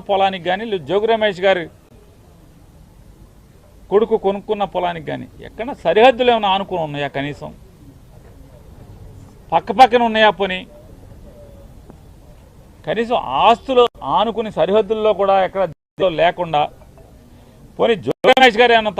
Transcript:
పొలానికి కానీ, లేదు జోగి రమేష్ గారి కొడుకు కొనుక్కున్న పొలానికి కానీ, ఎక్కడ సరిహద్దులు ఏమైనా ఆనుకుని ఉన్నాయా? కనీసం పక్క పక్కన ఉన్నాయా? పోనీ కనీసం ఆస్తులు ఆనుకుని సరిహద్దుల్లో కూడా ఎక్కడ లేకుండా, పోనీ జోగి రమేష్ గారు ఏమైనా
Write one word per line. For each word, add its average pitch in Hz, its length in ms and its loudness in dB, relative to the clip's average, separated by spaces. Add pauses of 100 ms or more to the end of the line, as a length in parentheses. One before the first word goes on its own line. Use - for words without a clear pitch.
పొలానికి 190 400 -2
కానీ, 196 160 -4
లేదు 190 200 -6
జోగి 202 220 -2
రమేష్ 214 340 -2
గారి 185 220 0 (2250)
కొడుకు 220 280 0
కొనుక్కున్న 202 460 -4
పొలానికి 175 480 -6
కానీ, 127 160 -12 (200)
ఎక్కడ 226 200 -12 (180)
సరిహద్దులు 233 460 4
ఏమైనా 214 180 0
ఆనుకుని 190 320 -4
ఉన్నాయా? 143 360 -6
కనీసం 143 340 -8 (2000)
పక్క 170 200 -2
పక్కన 240 320 4
ఉన్నాయా? 220 260 2
పోనీ 185 300 -4 (2250)
కనీసం 220 320 -2 (300)
ఆస్తులు 240 360 2 (340)
ఆనుకుని 214 340 -2
సరిహద్దుల్లో 214 640 0
కూడా 196 220 0 (100)
ఎక్కడ 190 180 -4 (580)
లేకుండా, 170 400 0 (1160)
పోనీ 220 160 0
జోగి 151 360 0
రమేష్ 254 300 4
గారు 240 100 4
ఏమైనా 214 280 0